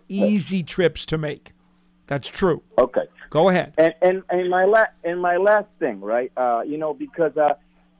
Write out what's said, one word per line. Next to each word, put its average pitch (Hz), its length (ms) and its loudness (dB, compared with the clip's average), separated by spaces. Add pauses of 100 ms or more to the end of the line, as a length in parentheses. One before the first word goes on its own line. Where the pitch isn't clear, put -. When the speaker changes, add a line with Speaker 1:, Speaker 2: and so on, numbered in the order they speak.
Speaker 1:
easy 196 560 0
trips 160 440 -2
to 160 100 -4
make. 151 340 -10 (560)
That's 143 220 -6
true. - 340 0 (140)
Speaker 2:
Okay. 120 260 2 (260)
Speaker 1:
Go 165 200 4
ahead. 175 280 0
Speaker 2:
And, 165 240 4
and, 185 280 2
and 180 200 -2
my 180 140 2
la-, 214 220 4 (180)
and 175 180 -4
my 175 140 0
last 202 320 2 (100)
thing, 117 220 -4
right? 117 380 -4
Uh, 120 280 0
you 147 120 -6
know, 156 160 -4
because, 151 420 -4
uh, 147 200 2 (440)